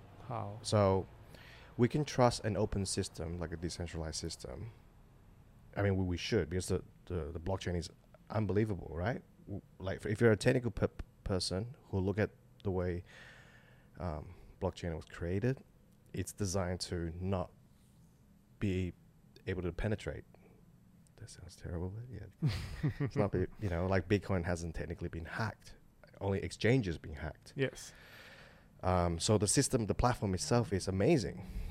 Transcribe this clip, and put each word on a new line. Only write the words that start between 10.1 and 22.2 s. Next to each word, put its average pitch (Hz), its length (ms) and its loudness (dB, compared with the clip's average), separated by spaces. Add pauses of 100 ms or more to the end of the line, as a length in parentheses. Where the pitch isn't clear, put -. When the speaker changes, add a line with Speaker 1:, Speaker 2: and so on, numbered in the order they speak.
Speaker 2:
you're 117 120 8
a 104 40 4
technical 120 340 2
per-, - 180 2 (360)
person 95 420 -2 (240)
who 98 80 0
look 95 200 0
at 101 120 4 (320)
the 98 80 -2
way, 90 320 0 (960)
um, 78 260 -4 (380)
blockchain 87 320 -2
was 82 100 -8
created, 101 560 -2 (520)
it's - 200 -4
designed 92 480 -2
to 85 400 -4
not 92 300 -2 (1120)
be 92 320 2 (540)
able 92 160 -2
to 87 100 0
penetrate. 107 520 -2 (920)
That - 120 -16
sounds 87 260 -18
terrible, 85 380 -6
but 117 180 -10
yeah. - 800 -4 (100)